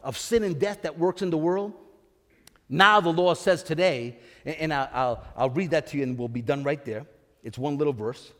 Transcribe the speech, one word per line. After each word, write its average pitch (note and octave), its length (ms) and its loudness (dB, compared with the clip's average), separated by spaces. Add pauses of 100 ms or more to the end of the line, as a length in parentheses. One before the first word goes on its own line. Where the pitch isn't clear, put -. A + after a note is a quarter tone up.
of C3+ 140 -8
sin A#3 260 0
and F3 160 -2
death G3+ 220 -2
that D#3 160 -8
works F3+ 240 0
in F#3 80 -2
the E3 80 0
world? F#3+ 360 -2 (920)
Now G3+ 320 6
the E3+ 140 2
law F3 220 4
says F3 260 2
today, D3 560 -2 (260)
and, D#3 120 -6
and D#3 180 -2
I, C#3 180 -2
I'll, B2+ 320 -2 (140)
I'll C3 140 2
read E3+ 180 -2
that D#3+ 180 2
to D3 100 -6
you C#3 60 0
and B2+ 140 -2
we'll A#2+ 120 -4
be A#2+ 120 -6
done C#3 220 -2
right C#3+ 200 -2
there. G#2+ 220 -8 (380)
It's A2+ 160 -12
one C#3+ 180 -2
little D3 160 2
verse. A2 460 -8